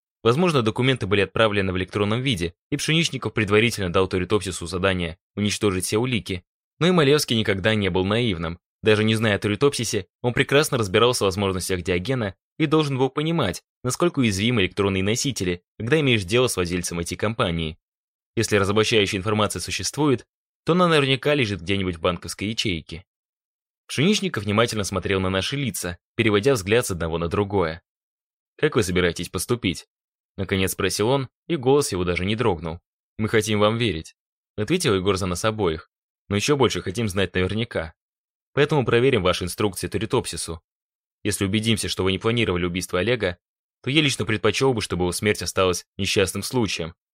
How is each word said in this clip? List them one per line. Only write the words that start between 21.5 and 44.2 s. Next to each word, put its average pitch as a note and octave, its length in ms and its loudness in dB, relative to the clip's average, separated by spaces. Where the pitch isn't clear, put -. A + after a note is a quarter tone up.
где-нибудь F#2 340 -2
в D#2+ 60 -12
банковской F2+ 480 -4
ячейке. E2+ 560 -6
Пшеничников F3+ 560 0
внимательно G#2+ 400 0
смотрел F#2+ 380 -2
на F#2+ 80 0
наши F#2+ 260 -2
лица, G2+ 420 -6
переводя A2 380 2
взгляд A2 320 0
с - 60 -6
одного E2 260 -4
на E2+ 120 -2
другое. F#2+ 520 -2
«Как D3+ 180 -2
вы A#2+ 80 4
собираетесь F2 460 0
поступить?» F#2 580 -4
Наконец F#2+ 360 0
спросил G2 360 0
он, C3+ 200 0
и E3+ 80 -2
голос C#3 360 2
его F2+ 120 -2
даже F2 200 -2
не G#2 120 -2
дрогнул. E2+ 440 -2
«Мы A2 100 -2
хотим G#2+ 320 0
вам G#2+ 180 4
верить», F#2+ 380 -4
ответил A#2+ 400 0
Егор F#2 220 0
за F#2+ 80 -4
нас F2+ 180 -4
обоих. G#2+ 460 -2
«Но G2+ 60 0
ещё D3 200 2
больше G#2 260 2
хотим G#2 280 -4
знать F#2 240 -2
наверняка. F#2+ 600 -2
Поэтому C#3+ 320 2
проверим A#2+ 380 2
ваши F2+ 220 0
инструкции F#2 420 -4
Туритопсису. - 760 -4
Если G2+ 220 -2
убедимся, G#2+ 440 0
что - 140 -4
вы F#2+ 80 2
не F#2 80 -2
планировали G#2+ 460 0
убийство F2+ 340 -4
Олега, G2+ 380 -2
то - 80 -6
я D3+ 120 2
лично B2+ 240 2